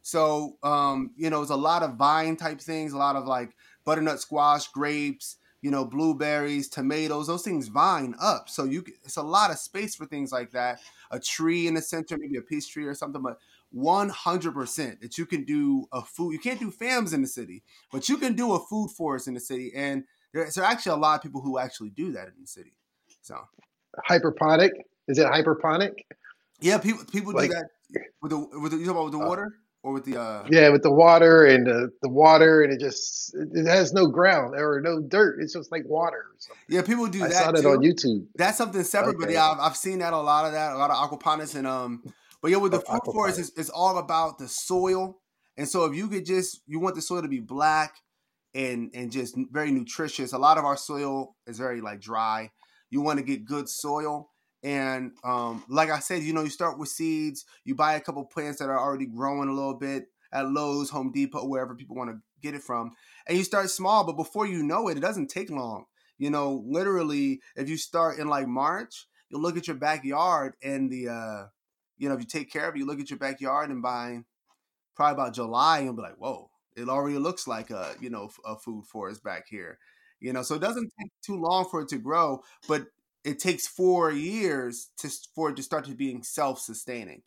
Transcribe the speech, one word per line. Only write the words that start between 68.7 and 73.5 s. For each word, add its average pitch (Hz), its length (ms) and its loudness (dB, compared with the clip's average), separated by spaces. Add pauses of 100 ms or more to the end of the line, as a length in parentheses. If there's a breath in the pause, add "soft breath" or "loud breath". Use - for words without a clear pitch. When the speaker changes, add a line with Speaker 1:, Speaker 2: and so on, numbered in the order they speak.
Speaker 1:
you'll 147 120 -8
look 170 140 -2
at 170 120 -8
your 147 100 -8
backyard 147 840 -2
and 135 300 -4
the, 127 160 -8
uh, 110 400 -10 (500)
you 139 120 -4
know, 135 60 -2
if 120 60 -8
you 117 60 -12
take 151 240 -10
care 160 160 -4
of 160 80 -8
it, 143 40 -6
you 135 60 -4
look 143 140 -8
at 139 100 -12
your 135 100 -12
backyard 139 500 -4